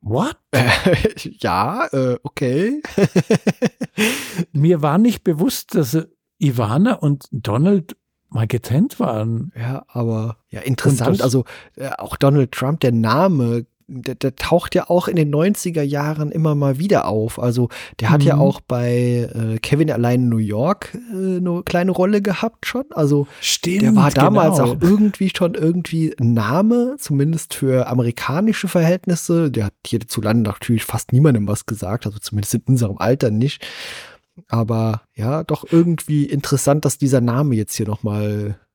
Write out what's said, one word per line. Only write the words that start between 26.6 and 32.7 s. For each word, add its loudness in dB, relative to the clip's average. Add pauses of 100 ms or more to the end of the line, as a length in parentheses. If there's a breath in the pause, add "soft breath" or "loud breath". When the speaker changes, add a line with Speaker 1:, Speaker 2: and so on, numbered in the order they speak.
Speaker 2:
zumindest -2
für 0
amerikanische -2
Verhältnisse. 0
Der -2
hat -6 (120)
hierzulande -2
natürlich -2
fast -6
niemandem 4
was -4
gesagt, -6
also -8
zumindest -6
in -2
unserem 0